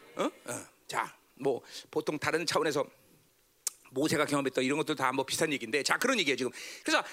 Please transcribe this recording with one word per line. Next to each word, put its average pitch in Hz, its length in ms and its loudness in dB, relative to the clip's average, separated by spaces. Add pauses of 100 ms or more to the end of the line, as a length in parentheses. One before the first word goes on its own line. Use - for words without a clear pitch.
(160)
어? - 140 0 (220)
어. - 140 -8 (200)
자, - 300 -4 (180)
뭐 131 280 -2 (280)
보통 156 280 -4
다른 156 260 0
차원에서 147 400 0 (1080)
모세가 147 340 2
경험했던 135 360 2
이런 135 160 2
것도 151 160 -2
다 131 180 2
뭐 131 120 0
비슷한 160 280 0
얘기인데, 127 300 -2
자, - 160 4
그런 254 200 2
얘기예요, 139 180 2
지금. 120 160 -2 (320)
그래서 311 180 2 (100)